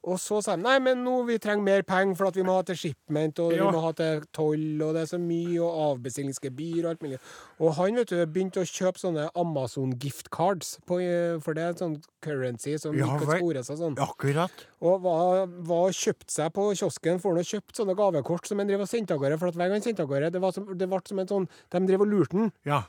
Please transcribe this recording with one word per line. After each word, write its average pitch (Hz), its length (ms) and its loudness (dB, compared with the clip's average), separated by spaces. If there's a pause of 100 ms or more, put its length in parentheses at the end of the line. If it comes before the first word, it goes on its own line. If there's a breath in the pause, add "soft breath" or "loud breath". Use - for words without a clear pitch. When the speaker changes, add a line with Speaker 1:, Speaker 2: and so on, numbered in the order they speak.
Speaker 1:
Og 180 160 -2
så 208 240 -2
sa 202 140 0
de, 170 60 -4
«Nei, 262 200 6
men 254 220 2
nå 254 200 2
vi 233 140 2
trenger 208 240 0
mer 196 240 4
penger 190 320 2
for 196 80 2
at 180 80 -2
vi 190 80 2
må 185 140 4
ha 185 100 2
til 185 80 -4
shipment, 156 640 -4
og 170 140 2
Speaker 2:
Ja. 190 160 4
Speaker 1:
vi 175 80 2
må 160 40 0
ha 165 120 0
til 156 400 -2
toll, 156 500 0
og 156 100 0
det 165 100 0
er - 100 -2
så 175 80 -2
mye, 170 420 0
og 156 340 0
avbestillingsgebyr 139 880 -6
og 170 80 0
alt 165 140 -8
mulig.» 131 140 -6 (400 loud breath)
Og 160 160 4
han, 190 200 2
vet 240 160 2
du, 175 140 2
begynte 185 340 -2
å 180 80 0
kjøpe 185 320 -2
sånne 165 360 -2
Amazon 139 600 -2
gift 135 320 -8
cards 175 560 -2
på, 180 140 -2
eh, 175 400 0
for 156 140 -4
det 160 100 -2
er 170 60 -2
en 170 100 -6
sånn 165 160 -2 (260)
currency 135 560 -4
som 151 180 -4
Speaker 2:
Ja, 135 100 4 (120)
Speaker 1:
kan 147 100 0
Speaker 2:
vel. 165 120 2
Speaker 1:
spores 147 300 -2
og 147 100 -6
sånn. 160 160 -2
Speaker 2:
Akkurat. 143 560 -2 (300 loud breath)
Speaker 1:
Og 180 200 4
var, 180 460 4
var 175 400 0
og 185 80 2
kjøpte - 400 -2
seg 156 160 0
på 202 240 0
kiosken, 175 460 0
for 196 100 2
han 165 60 2
har 175 100 0
kjøpt - 320 -8
sånne 196 160 0
gavekort 175 500 0
som 202 140 -2
han 202 80 0
drev 196 140 2
og 190 100 -4
sendte 220 240 -2
av 139 40 -2
gårde, 143 200 2
for 180 80 0
at 170 80 -2
hver 175 160 0
gang 208 80 0
han 208 80 -4
sendte 202 160 -2
av 135 60 -4
gårde, 143 240 0
det 180 80 -2
var 190 100 2
som, 196 160 -8
det 185 220 -4
ble 190 180 0
som 196 120 -4
en 185 80 -2
sånn, 196 200 0 (240 loud breath)
de 180 160 0
drev 190 140 6
og 202 100 6
lurte 175 240 4
han. 214 160 4 (140)
Speaker 2:
Ja. 143 240 2